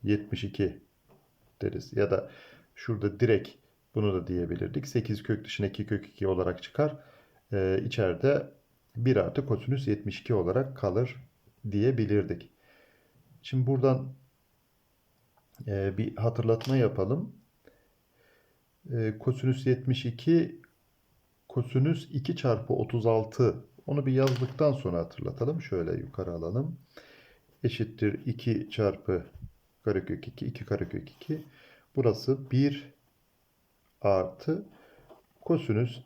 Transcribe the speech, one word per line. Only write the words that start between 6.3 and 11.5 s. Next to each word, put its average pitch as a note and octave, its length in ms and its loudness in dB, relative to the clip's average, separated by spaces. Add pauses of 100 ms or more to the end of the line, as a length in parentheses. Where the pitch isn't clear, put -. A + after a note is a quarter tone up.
çıkar. D3+ 340 -2 (560)
Ee, F#2+ 320 2
içeride A#2+ 640 2 (440)
bir A#2+ 200 4
artı G2 300 2
kosinüs - 420 -2
yetmiş G#2 340 -2
iki - 120 -2
olarak G#2 440 0
kalır G#2 380 0 (560)